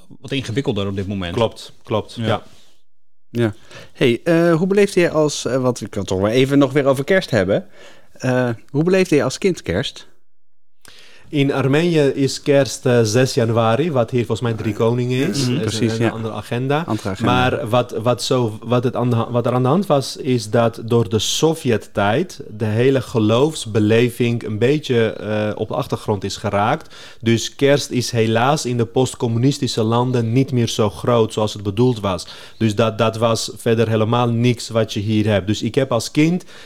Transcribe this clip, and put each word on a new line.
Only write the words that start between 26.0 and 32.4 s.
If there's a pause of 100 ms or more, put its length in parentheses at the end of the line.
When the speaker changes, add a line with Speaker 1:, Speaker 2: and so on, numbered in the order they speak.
Speaker 2:
is
geraakt. (260)
Dus
kerst
is
helaas
in
de
postcommunistische
landen
niet
meer
zo
groot
zoals
het
bedoeld
was. (320)